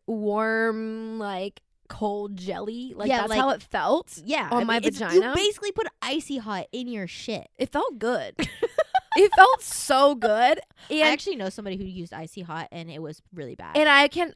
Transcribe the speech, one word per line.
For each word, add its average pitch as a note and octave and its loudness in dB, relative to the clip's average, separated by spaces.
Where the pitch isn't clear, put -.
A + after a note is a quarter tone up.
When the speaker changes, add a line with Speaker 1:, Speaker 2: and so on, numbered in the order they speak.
Speaker 1:
warm, A3 -2
like, G3+ -8
cold G3+ -6
jelly. G#3 -8
Like, G#3+ -4
Speaker 2:
Yeah, B3+ 4
Speaker 1:
that's A3 -2
Speaker 2:
like, A3 0
Speaker 1:
how C4+ 2
it - -2
felt G#3 -2
Speaker 2:
yeah, B3 -2
Speaker 1:
on A#3+ 2
Speaker 2:
I - 0
Speaker 1:
my A3+ 0
Speaker 2:
mean, D4 0
it's, C#4+ -4
Speaker 1:
vagina. E4 4
Speaker 2:
you C4+ -4
basically G4+ -2
put A4 -4
Icy C#4 -4
Hot G#3 -6
in B3 -8
your G#3 -6
shit. - -8
Speaker 1:
It C4 -2
felt D4+ -2
good. G#3 -2
Speaker 2:
<laughs> - -4
Speaker 1:
It G4+ 8
felt B4+ 10
so C#4+ 2
good. A#3 2
Speaker 2:
I - -2
Speaker 1:
And D4+ 2
Speaker 2:
actually D#4 0
know F#3+ -4
somebody G3 -10
who F#3+ -8
used F#3 -12
Icy D#3+ -14
Hot, E3 -10
and E3 -12
it D3+ -12
was D3+ -12
really C#3 -12
bad. E2 -8
Speaker 1:
and D4+ 4
I C#4+ 6
can, D#4+ -4